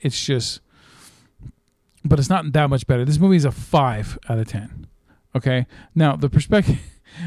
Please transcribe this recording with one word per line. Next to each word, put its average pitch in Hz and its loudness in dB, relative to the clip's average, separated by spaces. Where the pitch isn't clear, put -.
It's - -4
just, - -4
but 147 4
it's 135 0
not 160 0
that 147 2
much 135 0
better. 123 2
This 151 2
movie 190 6
is 147 4
a 131 0
five 120 -2
out 113 0
of 110 -2
ten. - -10
Okay? 127 -2
Now, 156 2
the 143 -2
perspective, 175 2